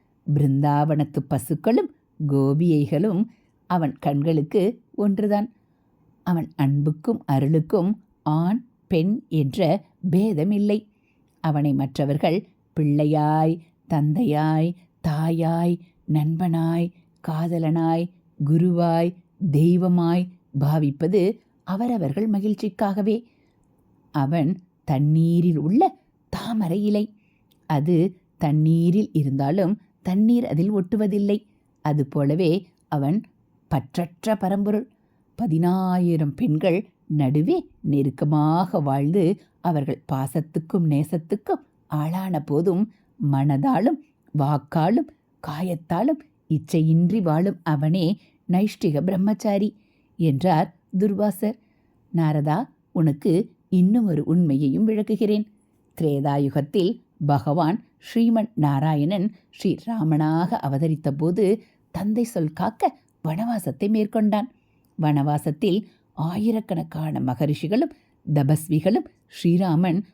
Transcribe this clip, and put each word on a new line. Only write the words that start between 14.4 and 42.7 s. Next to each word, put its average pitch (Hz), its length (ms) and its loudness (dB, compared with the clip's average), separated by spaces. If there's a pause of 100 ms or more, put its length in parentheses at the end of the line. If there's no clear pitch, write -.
தாயாய், 165 720 -2 (360)
நண்பனாய், 165 760 0 (360)
காதலனாய், 165 840 -2 (340)
குருவாய், 170 720 2 (400)
தெய்வமாய் 175 760 2 (340)
பாவிப்பது 151 640 0 (460)
அவரவர்கள் 202 600 -2
மகிழ்ச்சிக்காகவே. 202 880 -2 (960)
அவன் 147 380 0 (360)
தண்ணீரில் 160 720 2
உள்ள 185 220 2 (520)
தாமரை 208 520 -4
இலை. 208 200 0 (640)
அது 156 260 2 (420)
தண்ணீரில் 165 760 2
இருந்தாலும் 147 600 0 (280)
தண்ணீர் 220 460 2
அதில் 165 260 0
ஒட்டுவதில்லை. 202 640 0 (480)
அதுபோலவே 147 640 0 (400)
அவன் 147 260 0 (540)
பற்றற்ற - 640 -4
பரம்பொருள். 202 500 -2 (540)
பதினாயிரம் 175 960 0
பெண்கள் 170 440 0 (300)
நடுவே 151 480 2 (240)
நெருக்கமாக 151 1000 0
வாழ்ந்து 143 440 0 (380)
அவர்கள் 147 460 -4
பாசத்துக்கும் 156 800 -4
நேசத்துக்கும் 160 760 -2 (280)
ஆளான 170 480 -4
போதும் 170 440 0 (360)